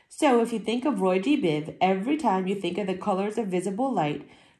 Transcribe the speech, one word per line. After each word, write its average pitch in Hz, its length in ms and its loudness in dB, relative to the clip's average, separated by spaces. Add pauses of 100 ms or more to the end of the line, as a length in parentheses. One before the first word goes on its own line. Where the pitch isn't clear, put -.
So 247 320 4
if 233 120 0
you 220 60 -2
think 233 240 -2
of 226 180 0
Roy 185 180 2
G. 277 220 2
Biv, 151 380 -2
every 196 380 2
time 190 280 0
you 190 80 -2
think 185 240 -4
of 208 80 -2
the 185 120 -2
colors 202 400 -2
of 214 100 -2
visible 190 440 -2
light, 151 380 -2 (300)